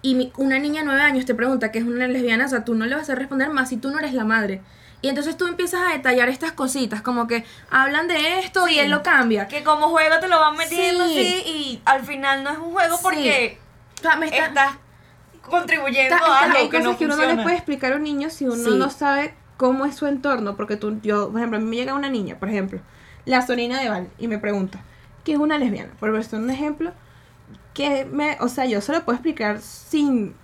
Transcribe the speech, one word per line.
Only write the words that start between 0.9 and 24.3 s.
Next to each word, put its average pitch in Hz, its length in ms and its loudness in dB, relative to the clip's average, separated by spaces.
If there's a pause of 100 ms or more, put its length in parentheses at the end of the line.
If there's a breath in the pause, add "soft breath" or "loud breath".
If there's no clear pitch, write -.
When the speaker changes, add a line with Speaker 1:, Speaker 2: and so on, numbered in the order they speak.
Speaker 1:
años 269 240 2
te 247 100 0
pregunta 233 380 0
qué 226 60 -2
es 233 60 -2
una 240 220 -2
lesbiana, 247 380 2
o - 20 -4
sea, 254 160 -2
tú 233 100 -2
no 226 120 0
le 254 100 -2
vas 302 140 -6
a 269 60 0
responder 269 340 -2
más 269 200 0
si 254 80 -4
tú 269 140 -4
no 294 80 -4
eres 302 140 -4
la 247 100 0
madre. 214 380 0 (400 soft breath)
Y 269 80 0
entonces 294 260 -2
tú 359 100 -2
empiezas 349 400 -2
a 359 60 2
detallar 254 380 2
estas 320 240 -4
cositas, 262 480 -4
como 240 260 -2
que 233 160 -2 (260 loud breath)
hablan 285 380 2
de 339 320 0
esto 370 300 0
y 320 60 2
Speaker 2:
Sí. 294 40 4
Speaker 1:
él 285 120 2
lo 294 120 0
cambia. 233 460 4
Speaker 2:
Que 294 120 -6
como 302 280 4
juego 320 320 4
te 370 80 -2
lo 349 100 6
van 403 160 4
metiendo 359 500 0
Speaker 1:
Sí. 339 140 2
Speaker 2:
así 359 320 0
y 277 320 -6
al 269 220 4
final 277 400 -2
no 285 60 -2
es 311 80 -6
un 330 120 -8
juego 339 240 2
Speaker 1:
Sí. - 80 -6
Speaker 2:
porque 285 540 0 (420)
Speaker 1:
O - 20 -12
sea, 320 140 4
me 311 120 -2
está 311 200 0
Speaker 2:
estás 277 240 2 (680 soft breath)
contribuyendo 277 720 0
Speaker 1:
Está, 330 120 4
Speaker 2:
a 294 60 6
Speaker 1:
está 269 120 6
Speaker 2:
algo - 120 4
Speaker 3:
Hay 247 120 2
Speaker 2:
que 320 80 0
Speaker 3:
cosas 330 160 2
Speaker 2:
no - 40 -2
Speaker 3:
que 330 80 0
uno 294 100 0
no - 20 0
Speaker 2:
funciona. 311 200 2
Speaker 3:
le 226 60 -2
puede 226 140 2
explicar 269 360 -2
a - 40 2
un 302 60 -4
niño 294 260 -4
si 302 160 -6
uno 233 260 0
Speaker 1:
Sí. 208 60 4
Speaker 3:
no 269 120 2
sabe 285 440 -2 (240)
cómo 262 280 2
es 285 100 -4
su 294 120 -4
entorno, 254 480 -2
porque 208 220 -4
tú, 214 240 -4
yo, 208 280 0
por 214 100 -4
ejemplo, 233 180 -2
a 220 40 -2
mí 220 60 -2
me 226 80 -4
llega 254 180 -4
una 277 160 -2
niña, 208 300 -4
por 190 100 -4
ejemplo, 190 300 -4 (460 soft breath)
la 254 200 2
sobrina 247 360 -2
de 254 80 -2
Val, 180 280 -4
y 233 120 -6
me 214 80 -2